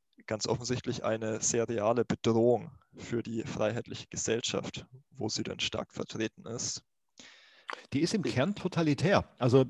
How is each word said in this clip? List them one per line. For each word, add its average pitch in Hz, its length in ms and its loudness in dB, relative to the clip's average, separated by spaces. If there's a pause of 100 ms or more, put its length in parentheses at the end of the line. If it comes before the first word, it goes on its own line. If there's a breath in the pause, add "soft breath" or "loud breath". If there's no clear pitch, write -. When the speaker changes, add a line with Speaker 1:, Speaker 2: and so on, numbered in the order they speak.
(260)
Speaker 1:
ganz 107 220 -4
offensichtlich 120 560 -2
eine 110 380 -2
sehr 117 260 0
reale 113 380 2
Bedrohung 113 680 2 (240)
für 117 260 -4
die 113 220 -6
freiheitliche 110 640 -4
Gesellschaft, - 760 -4 (260)
wo 110 180 -6
sie 113 140 -4
denn - 160 -8
stark - 340 -4
vertreten - 520 -6
ist. - 380 -8 (1080 loud breath)
Speaker 2:
Die 139 80 2
ist 175 140 2
im 165 100 0
Speaker 1:
Ich 113 80 -2
Speaker 2:
Kern 151 220 2
totalitär. 160 840 2
Also 127 320 8